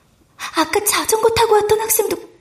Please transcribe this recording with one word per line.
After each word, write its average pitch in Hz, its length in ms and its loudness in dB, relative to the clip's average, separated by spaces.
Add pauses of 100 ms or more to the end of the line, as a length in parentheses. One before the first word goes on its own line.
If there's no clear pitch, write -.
(560)
아까 330 280 0
자전거 427 460 0
타고 453 260 2
왔던 415 240 2
학생도 440 380 -2 (240)